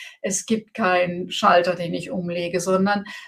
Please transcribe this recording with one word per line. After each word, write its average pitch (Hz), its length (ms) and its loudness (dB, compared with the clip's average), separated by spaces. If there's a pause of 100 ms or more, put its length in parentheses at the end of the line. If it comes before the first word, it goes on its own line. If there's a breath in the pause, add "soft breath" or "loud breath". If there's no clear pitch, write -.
(220 loud breath)
es - 240 -4
gibt 220 280 -2
keinen 180 560 0
Schalter, 180 440 4
den 175 200 -4
ich 170 160 -6
umlege, 175 500 -2
sondern 196 440 2 (240 loud breath)